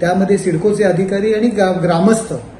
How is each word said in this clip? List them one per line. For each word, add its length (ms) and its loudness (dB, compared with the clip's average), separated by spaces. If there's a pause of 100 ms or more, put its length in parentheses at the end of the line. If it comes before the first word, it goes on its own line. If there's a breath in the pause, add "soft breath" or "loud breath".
त्यामध्ये 380 2
सिडकोचे 460 0
अधिकारी 500 0
आणि 140 2
गा-, 340 0
ग्रामस्थ 520 0 (260)